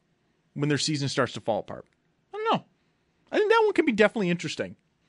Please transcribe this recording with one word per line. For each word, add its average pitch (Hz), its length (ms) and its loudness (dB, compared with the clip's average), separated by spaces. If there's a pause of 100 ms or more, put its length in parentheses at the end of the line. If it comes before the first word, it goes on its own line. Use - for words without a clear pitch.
(540)
when 143 140 -4
their 147 100 0
season 143 300 -2
starts 131 260 -2
to 113 80 -10
fall 104 180 -2
apart. - 260 -14 (480)
I 392 40 -10
don't 440 140 -2
know. - 140 -2 (640)
I - 60 0
think 415 120 2
that 453 140 6
one 415 100 2
could 330 120 2
be 262 80 2
definitely 208 360 2
interesting, 143 460 -4 (340)